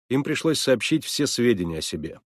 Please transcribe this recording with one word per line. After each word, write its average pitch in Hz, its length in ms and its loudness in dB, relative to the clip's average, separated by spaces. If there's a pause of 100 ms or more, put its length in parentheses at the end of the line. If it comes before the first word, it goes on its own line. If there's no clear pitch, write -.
Им 131 140 0
пришлось 151 380 -2
сообщить 135 440 2
все - 220 -2
сведения 92 520 2
о 76 40 -6
себе: 76 380 -8 (160)